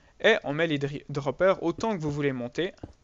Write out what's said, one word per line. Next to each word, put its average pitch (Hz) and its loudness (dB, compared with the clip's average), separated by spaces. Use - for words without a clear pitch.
et 214 6
on 139 -2
met 160 2
les 147 0
dri-, 139 -6
droppers 147 2
autant 196 -2
que 165 -6
vous 151 -2
voulez 143 0
monter. 131 -4